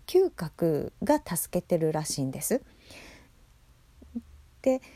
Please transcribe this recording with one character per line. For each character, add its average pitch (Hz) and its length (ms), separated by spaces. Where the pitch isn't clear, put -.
嗅 359 260
覚 160 600
が 294 200
助 - 380
け - 40
て 180 120
る 156 140
ら 156 140
し - 140
い 139 40
ん 131 80
で 143 100
す。 - 200
で、 262 200